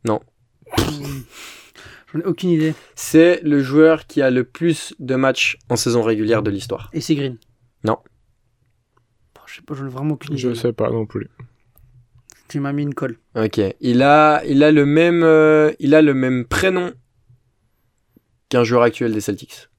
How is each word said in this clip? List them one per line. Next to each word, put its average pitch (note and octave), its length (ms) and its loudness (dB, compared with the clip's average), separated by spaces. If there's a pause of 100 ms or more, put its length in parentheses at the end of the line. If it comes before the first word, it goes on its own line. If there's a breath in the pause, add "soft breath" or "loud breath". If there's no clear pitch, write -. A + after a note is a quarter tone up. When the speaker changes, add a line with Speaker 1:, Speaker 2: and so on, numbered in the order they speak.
Speaker 1:
Non. - 140 -2 (580)
Speaker 2:
Hmm. C#3+ 440 -6 (920 loud breath)
J'en D3+ 60 -4
ai E3+ 60 -8
aucune F3+ 240 -2
idée. D#3 260 0 (200 soft breath)
Speaker 1:
C'est E3+ 480 4
le D3 200 2
joueur D3+ 420 4
qui - 160 -4
a C3 80 2
le B2+ 140 0
plus - 560 -4
de C3 160 -6
matchs C3 420 -2 (120)
en B2 60 0
saison A#2+ 280 0
régulière A2 400 0
de G#2 80 -2
l'histoire. - 420 -10
Speaker 2:
Et D#3 80 -8
c'est D#3+ 140 -2
Green. C3+ 220 -6 (460)
Speaker 1:
Non. A2 140 -2 (1400)
Speaker 2:
Bon, - 120 -20
je - 100 -20
sais - 60 -20
pas, - 120 -16
j'en C3+ 120 -12
ai C3+ 40 -10
vraiment C#3 260 -6
aucune C#3+ 220 -10
Speaker 3:
Je B2 120 -4
Speaker 2:
idée. A#2 100 -6
Speaker 3:
sais A#2+ 140 -2
pas A2 160 -2
non A2+ 160 -4
plus. G#2+ 240 -10 (1200)
Speaker 2:
Tu D3 100 -8
m'as C#3 140 -6
mis D3 100 -4
une C#3+ 100 -6
colle. B2+ 240 -8 (180)
Speaker 1:
Ok. A2 240 -2 (200)
Il B2 240 0
a, D3+ 420 4
il C#3 180 2
a D3+ 80 6
le D3 140 4
même, E3 380 2
euh, D#3 560 4
il D3 160 2
a D#3 60 8
le D3 120 4
même B2+ 320 -2
prénom F#3 460 -2 (1600)
qu'un B2 140 2
joueur A#2+ 200 2
actuel A#2 300 0
des G#2+ 80 -4
Celtics. - 580 -10